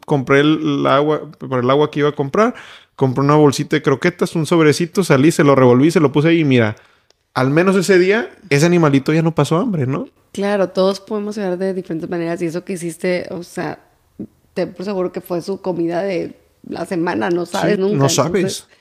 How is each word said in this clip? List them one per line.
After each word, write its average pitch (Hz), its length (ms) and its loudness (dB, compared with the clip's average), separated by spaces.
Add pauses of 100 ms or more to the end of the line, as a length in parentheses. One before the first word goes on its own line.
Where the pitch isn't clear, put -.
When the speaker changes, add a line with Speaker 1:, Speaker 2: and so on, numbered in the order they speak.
Speaker 1:
compré 139 320 2
el, 151 400 0
el 139 80 -2
agua, 147 500 0
por 131 220 -6
el 123 100 0
agua 147 220 2
que 151 80 -6
iba 147 100 0
a 143 60 -2
comprar, 202 400 -2 (400)
compré 135 280 0
una 151 120 4
bolsita 151 400 2
de 147 80 -2
croquetas, 170 520 -2
un 160 120 -2
sobrecito, 165 560 2
salí, 147 280 4
se 170 120 2
lo 139 100 6
revolví, 131 380 6
se 185 80 2
lo 143 120 2
puse 151 180 2
ahí 170 100 4
y 151 60 0
mira, 117 300 2 (600)
al 131 160 0
menos 185 240 2
ese 185 240 2
día, 196 320 0 (180)
ese 143 160 4
animalito 156 480 2
ya 165 80 2
no 165 140 0
pasó 156 220 0
hambre, 185 280 -2
¿no? 143 220 -6 (240)
Speaker 2:
Claro, 196 380 -2
todos 190 320 -2
podemos 208 360 -8
ayudar 180 220 -4
de 190 160 -4
diferentes 170 340 -8
maneras 170 320 -6
y 170 60 -2
eso 175 180 -8
que 196 80 -10
hiciste, 175 560 -6
o 175 140 -10
sea, 165 340 -10 (800)
te 180 100 -4
por 185 200 -12
seguro 185 260 -4
que 180 100 -12
fue 175 220 -8
su 196 180 -10
comida 175 400 -4
de 185 360 -6 (300)
la - 200 -10
semana, 185 420 -4
no 175 160 -2
Speaker 1:
Sí, - 60 -12
Speaker 2:
sabes 202 260 0
nunca. 190 200 0
Speaker 1:
no 139 120 2
sabes. 151 260 0
Speaker 2:
Entonces, 143 320 -4 (140)